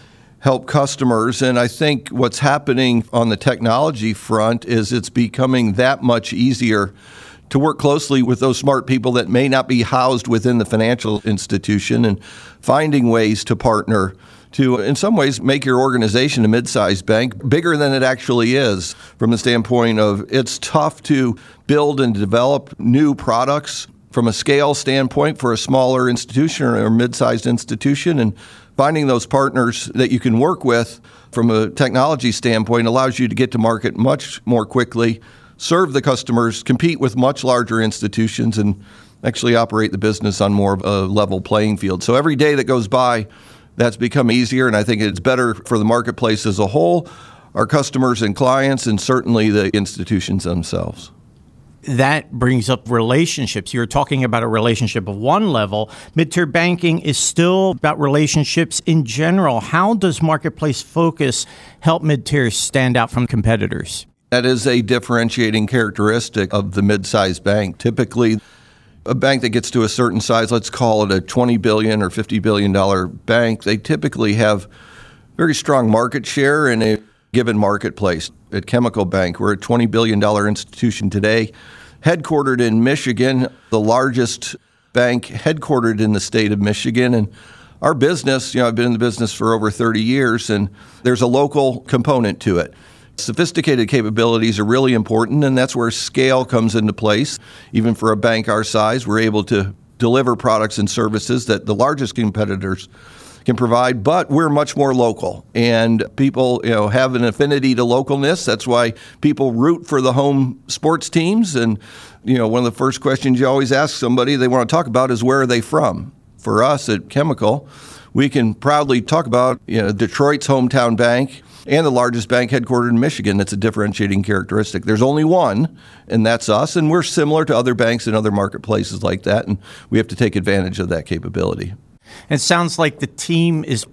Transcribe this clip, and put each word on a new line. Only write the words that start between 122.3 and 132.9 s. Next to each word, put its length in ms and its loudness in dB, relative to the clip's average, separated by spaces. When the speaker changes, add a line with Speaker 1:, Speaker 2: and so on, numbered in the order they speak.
Speaker 1:
headquartered 380 0
in 100 2
Michigan. 380 0
That's 160 -2
a 40 -4
differentiating 640 -2
characteristic. 640 -2
There's 160 2
only 220 2
one, 540 2
and 180 2
that's 240 0
us, 260 2
and 140 2
we're 140 2
similar 420 0
to 100 2
other 180 2
banks 340 0
in 80 0
other 160 2
marketplaces 720 -4
like 200 -2
that, 240 0
and 100 -2
we 80 0
have 100 2
to 80 -10
take 200 0
advantage 440 -2
of 100 -4
that 160 -4
capability. 680 -6
Speaker 2:
It 100 -2
sounds 380 0
like 220 0